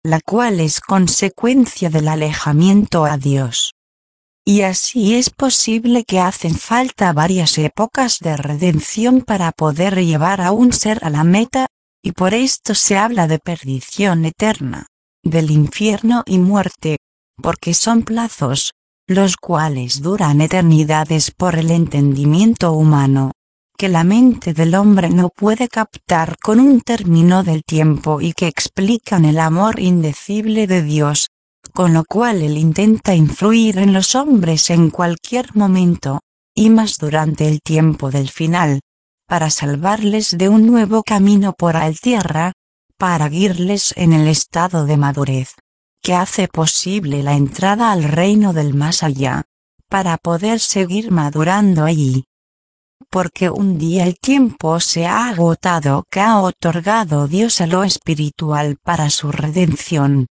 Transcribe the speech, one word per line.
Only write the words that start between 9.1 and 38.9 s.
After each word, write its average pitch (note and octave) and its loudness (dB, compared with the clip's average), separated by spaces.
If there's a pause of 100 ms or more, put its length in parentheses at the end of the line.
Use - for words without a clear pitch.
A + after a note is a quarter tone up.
para F#3 -2
poder F3+ 0
llevar E3+ 0
a F3+ 0
un A#3+ 4
ser G#3+ -2
a D#3+ -2
la D3 0
meta, A3+ 2 (340)
y E3+ -8
por F#3 0
esto B3 -2
se G3 0
habla G#3 0
de D#3 0
perdición E3 -4
eterna, D#3+ -4 (340)
del D#3+ 0
infierno G#3+ 0
y F#3 0
muerte, F#3 0 (440)
porque E3+ -4
son A3+ 0
plazos, A3 -4 (340)
los F#3+ 0
cuales C#3 -4
duran D#3+ 0
eternidades D#3 2
por F3 -2
el E3 0
entendimiento D#3 2
humano, C#3 2 (460)
que D4 -4
la E3 2
mente A3 2
del E3 0
hombre G3 4
no F3 2
puede A3+ -2
captar E3 -4
con A3 2
un C4+ 6
término F#3 2
del D#3+ -2
tiempo D#3 0
y E3 -4
que F3 -4
explican G3 -2
el D3+ 2
amor F3 0
indecible G3+ -2
de F3+ 0
Dios, D3 -2 (460)
con F3 2
lo E3 2
cual A3 -2
él D3+ -2
intenta F#3+ 2
influir F#3+ 2
en G3 4
los F#3+ 0
hombres G3+ 0
en E3+ 4
cualquier F3+ -4
momento, F3+ 0 (340)
y G#3+ 4
más A3 2
durante D#3 -2
el D3+ 0
tiempo D#3 0
del C3+ -2
final, D#3+ 0 (480)